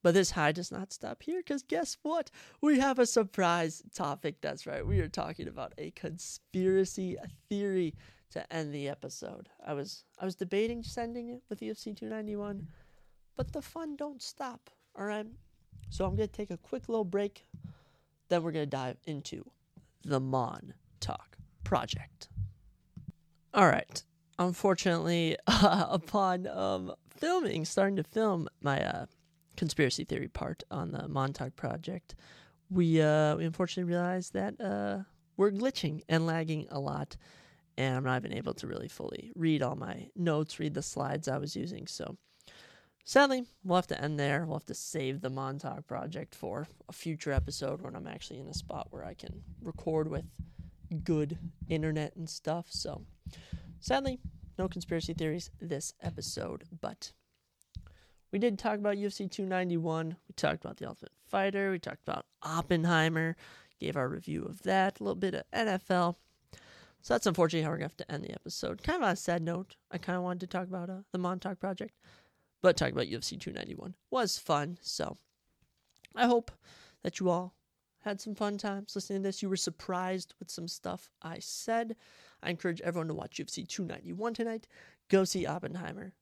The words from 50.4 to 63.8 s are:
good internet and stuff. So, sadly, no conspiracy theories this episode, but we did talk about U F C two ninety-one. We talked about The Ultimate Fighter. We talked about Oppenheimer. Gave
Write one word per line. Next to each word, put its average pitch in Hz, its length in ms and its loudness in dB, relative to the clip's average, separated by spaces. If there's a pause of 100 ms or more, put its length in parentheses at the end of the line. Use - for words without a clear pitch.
good 156 460 2 (300)
internet 156 480 0
and 165 120 -8
stuff. 160 420 -4
So, - 320 -6 (800)
sadly, 262 400 0 (380)
no 185 100 0
conspiracy 170 460 -2
theories 160 360 -2 (100)
this 156 400 -4
episode, - 640 -6 (160)
but - 320 -8 (1160)
we 202 80 0
did 220 200 4
talk 214 200 0
about 208 180 2
U 202 120 -2
F 196 40 -4
C 196 160 -6
two 196 160 -4
ninety-one. 170 720 0 (100)
We - 80 -20
talked 151 300 0
about - 140 -8
The - 100 -8
Ultimate - 240 -14 (160)
Fighter. 196 420 2
We 185 80 -2
talked - 280 -10
about - 180 -4 (180)
Oppenheimer. 160 920 4 (420)
Gave - 180 -2